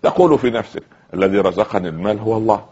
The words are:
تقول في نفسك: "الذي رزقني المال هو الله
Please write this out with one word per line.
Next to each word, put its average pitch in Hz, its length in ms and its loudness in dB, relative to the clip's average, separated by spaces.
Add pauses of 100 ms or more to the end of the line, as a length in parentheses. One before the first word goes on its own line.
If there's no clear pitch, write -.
تقول 180 360 4
في 123 120 0
نفسك: - 320 -8 (320)
"الذي 95 240 2
رزقني 92 500 -2
المال 95 300 -4
هو 110 180 -2
الله 110 240 0 (120)